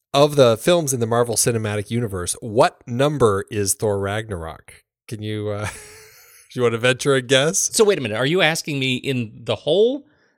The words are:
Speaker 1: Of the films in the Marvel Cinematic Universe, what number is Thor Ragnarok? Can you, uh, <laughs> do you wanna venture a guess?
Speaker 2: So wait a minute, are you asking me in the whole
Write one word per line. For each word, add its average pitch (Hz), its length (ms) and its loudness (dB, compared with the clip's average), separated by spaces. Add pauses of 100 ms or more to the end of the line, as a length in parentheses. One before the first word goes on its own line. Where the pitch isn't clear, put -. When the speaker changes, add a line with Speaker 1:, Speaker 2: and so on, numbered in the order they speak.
(140)
Speaker 1:
Of 147 240 2
the 120 180 6
films 165 380 0
in 120 80 -2
the 117 40 -2
Marvel 117 300 0
Cinematic 107 560 -2
Universe, 98 480 -4
what 123 480 2
number 123 640 2
is 101 220 -2
Thor 104 260 -2
Ragnarok? 98 840 -8 (240)
Can 107 120 -12
you, 107 280 -6
uh, 104 160 -6
<laughs> - 880 -18
do 127 60 -8
you - 20 0
wanna 117 160 4
venture 127 360 2
a 131 80 2
guess? 135 380 2 (160)
Speaker 2:
So 226 80 6
wait 202 140 2
a 147 40 -6
minute, 107 140 -6
are 123 100 -2
you 170 160 2
asking 156 380 -2
me 131 160 -2
in 123 480 -6
the 117 140 -4
whole 226 500 0 (300)